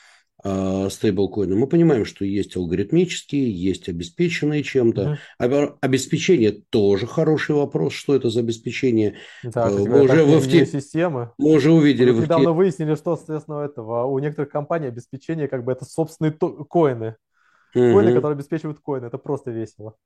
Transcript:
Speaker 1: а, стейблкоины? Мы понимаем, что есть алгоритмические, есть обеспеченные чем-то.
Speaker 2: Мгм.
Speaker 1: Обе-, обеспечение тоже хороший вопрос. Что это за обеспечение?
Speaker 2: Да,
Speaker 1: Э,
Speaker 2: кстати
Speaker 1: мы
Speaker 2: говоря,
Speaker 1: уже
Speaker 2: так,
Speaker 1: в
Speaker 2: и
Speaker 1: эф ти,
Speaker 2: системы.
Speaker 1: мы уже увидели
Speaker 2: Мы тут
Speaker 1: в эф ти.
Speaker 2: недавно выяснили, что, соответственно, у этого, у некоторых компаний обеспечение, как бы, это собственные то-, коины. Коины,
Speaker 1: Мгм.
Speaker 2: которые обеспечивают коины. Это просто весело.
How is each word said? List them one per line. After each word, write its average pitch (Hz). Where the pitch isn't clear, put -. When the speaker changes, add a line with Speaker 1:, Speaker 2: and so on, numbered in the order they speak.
Speaker 1:
а, 95
стейблкоины? 98
Мы 131
понимаем, 160
что -
есть 98
алгоритмические, 123
есть 90
обеспеченные 151
чем-то. 117
Speaker 2:
Мгм. 143
Speaker 1:
Обе-, 143
обеспечение 131
тоже 101
хороший 156
вопрос. 147
Что -
это 120
за 113
обеспечение? 113
Speaker 2:
Да, 117
Speaker 1:
Э, -
Speaker 2:
кстати 101
Speaker 1:
мы -
Speaker 2:
говоря, 135
Speaker 1:
уже 147
Speaker 2:
так, -
Speaker 1:
в 139
Speaker 2:
и 156
Speaker 1:
эф 135
ти, 165
Speaker 2:
системы. 143
Speaker 1:
мы 147
уже 151
увидели 135
Speaker 2:
Мы 120
тут 113
Speaker 1:
в -
эф 151
ти. 139
Speaker 2:
недавно 165
выяснили, 160
что, 160
соответственно, 151
у -
этого, 120
у 135
некоторых 151
компаний 147
обеспечение, 135
как 123
бы, 127
это 127
собственные 156
то-, 156
коины. 117
Коины, 120
Speaker 1:
Мгм. -
Speaker 2:
которые 143
обеспечивают 151
коины. 131
Это 123
просто 131
весело. 110